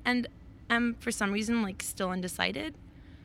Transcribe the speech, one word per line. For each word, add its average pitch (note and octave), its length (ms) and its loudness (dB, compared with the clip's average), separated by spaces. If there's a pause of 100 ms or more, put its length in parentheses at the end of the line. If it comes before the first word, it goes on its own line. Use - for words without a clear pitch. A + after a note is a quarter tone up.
and B3 240 2 (420)
I'm, A#3 300 4
for A#3 100 -2
some G3+ 220 2
reason, A3 300 2
like, F#3+ 200 -2
still - 280 -2
undecided. F#3 640 -2 (500)